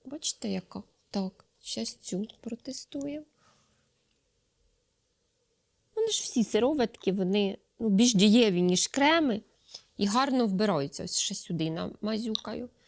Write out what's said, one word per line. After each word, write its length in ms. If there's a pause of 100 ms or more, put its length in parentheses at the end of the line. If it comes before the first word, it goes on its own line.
Бачите, 420
яка? 340 (280)
Так, 340 (180)
щас 320
цю 320 (140)
протестуємо. 840 (2750)
Вони 140
ж 140
всі 220
сироватки, 680
вони, 460 (200)
ну, 100
більш 260
дієві, 480
ніж 240
креми. 540 (560)
І 100
гарно 400
вбираються. 580
Ось 140
ще 160
сюди 360
намазюкаю. 1000 (200)